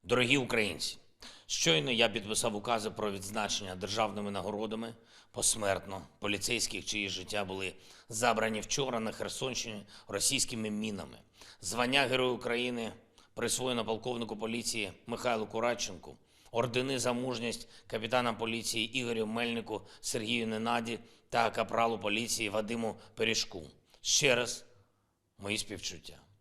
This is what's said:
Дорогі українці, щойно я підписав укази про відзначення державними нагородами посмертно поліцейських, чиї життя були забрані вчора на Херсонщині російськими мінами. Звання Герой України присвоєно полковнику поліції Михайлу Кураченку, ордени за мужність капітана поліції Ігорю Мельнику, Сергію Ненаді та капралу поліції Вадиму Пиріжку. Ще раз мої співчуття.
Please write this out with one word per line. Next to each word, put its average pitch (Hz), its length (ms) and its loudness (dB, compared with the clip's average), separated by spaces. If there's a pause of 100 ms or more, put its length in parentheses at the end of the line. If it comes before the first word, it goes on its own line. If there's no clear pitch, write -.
Дорогі 120 300 6
українці, 110 600 0 (480)
щойно 156 440 4
я 117 180 6
підписав 107 480 0
укази 107 340 0
про 104 220 -2
відзначення 98 640 -4
державними 101 560 -2
нагородами 107 640 -4 (360)
посмертно 98 720 0 (160)
поліцейських, 104 680 -2
чиї 104 240 -2
життя 92 360 -4
були 95 300 -4 (340)
забрані 110 520 2
вчора 127 400 -2
на 110 120 -2
Херсонщині 110 720 -6 (260)
російськими 110 600 0
мінами. 101 480 -6 (420)
Звання 123 420 4
Герой 127 280 4
України 120 640 -2 (420)
присвоєно 120 500 0
полковнику 113 520 -2
поліції 110 560 -2 (140)
Михайлу 117 400 0
Кураченку, 110 720 -2 (340)
ордени 123 480 2
за 123 140 4
мужність 120 560 -2 (180)
капітана 117 460 2
поліції 113 680 -2
Ігорю 113 280 0
Мельнику, 113 560 -2 (180)
Сергію 117 460 0
Ненаді 113 520 0 (300)
та 117 220 4
капралу 113 480 2
поліції 107 500 0
Вадиму 110 480 -2 (180)
Пиріжку. 110 480 0 (380)
Ще - 340 6
раз 117 300 -2 (720)
мої 101 200 -2
співчуття. - 600 -8 (220)